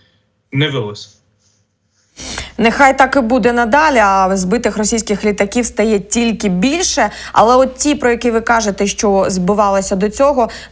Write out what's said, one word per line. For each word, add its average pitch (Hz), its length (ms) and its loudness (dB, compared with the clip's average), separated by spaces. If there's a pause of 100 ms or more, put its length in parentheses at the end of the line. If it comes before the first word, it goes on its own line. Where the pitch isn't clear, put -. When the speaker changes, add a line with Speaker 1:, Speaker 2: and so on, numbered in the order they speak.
(520)
Speaker 1:
не 143 160 0
велось. 110 460 -10 (1500)
Speaker 2:
Нехай 262 380 2
так 262 180 2
і 285 40 4
буде 240 320 2
надалі, 247 460 2
а 196 380 2
збитих 202 400 -2
російських 214 480 -2
літаків 208 420 -2
стає 214 340 0
тільки 226 480 -2
більше. 233 600 0 (220)
Але 226 240 4
от 262 200 2
ті, 294 180 0
про 247 160 0
які 233 200 0
ви 226 100 0
кажете, 208 460 -2
що 196 420 0
збивалися 196 680 0
до 196 120 0
цього, 254 400 2 (240)